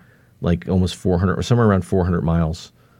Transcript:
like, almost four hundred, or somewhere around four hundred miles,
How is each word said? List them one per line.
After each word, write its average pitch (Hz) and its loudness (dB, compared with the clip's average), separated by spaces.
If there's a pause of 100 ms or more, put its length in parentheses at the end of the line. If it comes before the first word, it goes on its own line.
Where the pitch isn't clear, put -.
(420)
like, 87 -2
almost 92 0
four 90 0
hundred, 90 0
or - -4
somewhere 120 2
around 95 4
four 92 0
hundred 87 0
miles, 82 -2 (280)